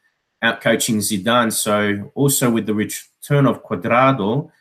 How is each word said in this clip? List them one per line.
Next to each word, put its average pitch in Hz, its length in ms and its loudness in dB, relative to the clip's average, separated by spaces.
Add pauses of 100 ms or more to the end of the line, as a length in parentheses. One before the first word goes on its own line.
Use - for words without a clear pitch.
(440)
outcoaching 113 540 0
Zidane. 110 540 0
So 104 640 -2
also 139 340 2
with 113 160 0
the 107 80 -2
return 107 720 -2
of 110 180 0
Cuadrado, 117 960 0